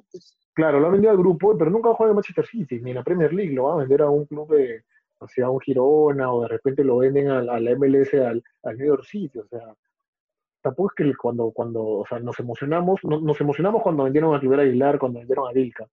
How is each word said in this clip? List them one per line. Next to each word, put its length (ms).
Claro, 260
lo 80
han 60
vendido 180
al 80
grupo, 400
pero 100
nunca 200
va 60
a 20
jugar 140
en 40
Manchester 320
City, 340
ni 100
en 60
la 60
Premier 300
League, 200
lo 120
van 100
a 60
vender 220
a 60
un 160
club 300
de, 300
o 80
sea, 200
a 40
un 80
Girona, 760
o 100
de 60
repente 360
lo 140
venden 300
a, 100
a 200
la 140
M 120
L 160
S, 240
al, 160
al 160
New 80
York 160
City, 380
o 80
sea, 260
tampoco 280
es 40
que 220
cuando, 340
cuando, 340
o 220
sea, 140
nos 180
emocionamos, 640
no-, 180
nos 200
emocionamos 420
cuando 220
vendieron 280
a 60
Kluivert 240
Aguilar, 380
cuando 180
vendieron 300
a 40
Vilca 400